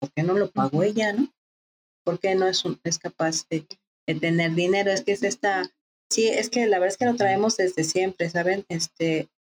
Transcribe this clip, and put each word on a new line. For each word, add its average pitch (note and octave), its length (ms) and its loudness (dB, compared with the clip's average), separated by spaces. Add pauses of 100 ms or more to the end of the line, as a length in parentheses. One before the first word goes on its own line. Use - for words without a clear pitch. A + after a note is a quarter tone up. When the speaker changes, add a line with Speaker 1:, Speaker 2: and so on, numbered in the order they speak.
Speaker 1:
¿por C#3 120 -8
qué D#3 120 -2
no F3+ 100 2
lo G3+ 160 2
pagó C3+ 320 0
Speaker 2:
Ujú. - 20 4
Speaker 1:
ella, G#3+ 280 0
no? B3 160 0 (760)
¿Por F3 160 -2
qué F#3+ 140 0
no F#3 120 2
es F#3 180 -2
un, - 200 -6
es E3+ 140 -4
capaz D#3+ 500 -4
de, D#3 180 -4 (400)
de D#3+ 80 0
tener E3 400 0
dinero? F#3+ 360 2
Es F#3+ 120 0
que G3+ 100 0
es G3+ 100 -4
esta, - 480 -2 (400)
sí, A3+ 180 2
es A3 220 -2
que A#3+ 160 0
la G3+ 120 4
verdad F#3 140 2
es F#3+ 60 -10
que B3+ 80 0
lo A#3+ 100 2
Speaker 3:
Ujú. - 0 -
Speaker 1:
traemos G#3 400 2
desde F#3 280 0
siempre, F#3 460 -2
¿saben? F3+ 380 0
Este, E3 600 -2 (160)